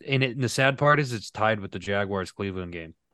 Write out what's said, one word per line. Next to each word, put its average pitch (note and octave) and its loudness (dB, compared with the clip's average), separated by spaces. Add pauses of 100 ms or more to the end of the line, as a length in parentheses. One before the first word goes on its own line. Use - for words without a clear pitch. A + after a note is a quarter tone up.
and C3+ 2
it, B2+ 0
and C3 -2
the A#2+ 2
sad C3+ 2
part D3 4
is C3+ -2
it's A2 -8
tied G#2+ 2
with G2 -10
the G2+ -8
Jaguars G2 -2
Cleveland F#2 -6
game. E2+ -10 (200)